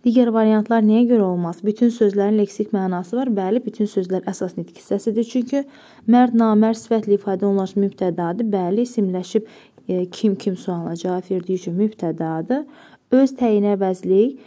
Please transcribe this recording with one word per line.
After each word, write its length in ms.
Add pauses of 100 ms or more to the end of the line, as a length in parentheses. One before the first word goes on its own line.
Digər 260
variantlar 540
nəyə 240
görə 180
olmaz? 360
Bütün 280
sözlərin 480
leksik 320
mənası 480
var. 160
Bəli, 280
bütün 280
sözlər 400
əsas 240
nitq 240
hissəsidir. 480
Çünki 360 (440)
mərd, 320
namərd 400
sifətli 380
ifadə 300
olunmuş 280
mübtədadır. 720
Bəli, 400
isimləşib, 600 (380)
e, 180
kim, 340
kim 160
sualına 400
cavab 360
verdiyi 280
üçün 220
mübtədadır. 840 (480)
Öz 240
təyin 380
əvəzlik 720